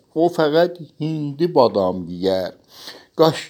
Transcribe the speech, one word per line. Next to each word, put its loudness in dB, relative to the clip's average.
o 2
fəqət 2
hindi -4
badam 2
yeyər. -2
Qaş 2